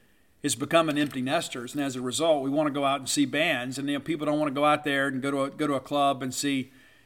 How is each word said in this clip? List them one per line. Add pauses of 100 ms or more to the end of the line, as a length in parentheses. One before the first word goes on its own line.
(440)
is
becoming
empty
nesters,
and
as
a
result,
we
wanna
go
out
and
see
bands,
and,
you
know,
people
don't
wanna
go
out
there
and
go
to
a,
go
to
a
club
and
see, (320)